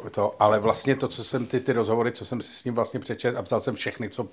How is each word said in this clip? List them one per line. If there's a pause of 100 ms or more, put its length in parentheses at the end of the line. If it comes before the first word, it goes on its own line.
(120)
to,
ale
vlastně
to,
co
jsem
ty,
ty
rozhovory,
co
jsem
si
s
ním
vlastně
přečet
a
vzal
jsem
všechny,
co,